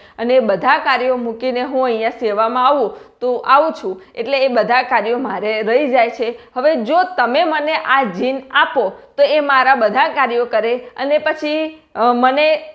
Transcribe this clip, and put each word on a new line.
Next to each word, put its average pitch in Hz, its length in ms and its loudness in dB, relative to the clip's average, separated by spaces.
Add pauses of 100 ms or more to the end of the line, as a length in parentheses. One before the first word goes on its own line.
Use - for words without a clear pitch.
(180)
અને 240 160 0
એ 262 60 6
બધા 226 380 2
કાર્યો 254 380 0
મૂકીને 240 460 -4
હું 262 220 -2
અહીંયા 226 260 0
સેવામાં 233 560 0
આવું 269 540 -2
તો 247 160 -2
આવું 294 360 4
છું, 190 300 -10 (120)
એટલે 262 240 -2
એ 269 100 2
બધા 240 340 2
કાર્યો 233 360 0
મારે 214 440 -4
રહી 247 260 0
જાય 240 220 2
છે. 233 280 -6 (180)
હવે 294 200 2
જો 247 200 -2 (200)
તમે 262 280 2
મને 311 300 -2
આ 269 280 0
જીન 247 480 -4
આપો 285 420 0 (240)
તો 277 60 4
એ 294 180 4
મારા 269 340 2
બધા 220 340 2
કાર્યો 240 360 0
કરે, 233 320 -2
અને 277 420 -4
પછી, 311 640 -4 (120)
અ, 240 180 2
મને 294 640 2